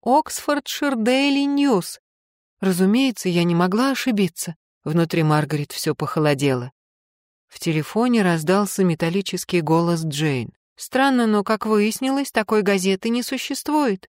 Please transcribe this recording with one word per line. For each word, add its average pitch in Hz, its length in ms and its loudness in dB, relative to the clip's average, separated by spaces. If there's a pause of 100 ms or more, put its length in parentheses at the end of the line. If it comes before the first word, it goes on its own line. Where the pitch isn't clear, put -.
«Оксфордшир 277 960 -2
Дейли 277 480 2
Ньюс»?» 277 560 0 (580)
Разумеется, 190 720 2
я 175 140 2
не 175 100 2
могла 190 380 2
ошибиться. 202 640 -2 (280)
Внутри 165 400 0
Маргарет 151 480 0
всё - 220 -4
похолодело. 139 800 0 (760)
В - 120 -20
телефоне 208 640 0
раздался 185 600 0
металлический 175 760 -2
голос 165 420 0
Джейн. 143 500 -4 (220)
Странно, 254 520 0
но, 208 160 2
как 220 220 -2
выяснилось, 220 680 0
такой 214 300 0
газеты 196 480 0
не 240 140 -2
существует. 269 880 -4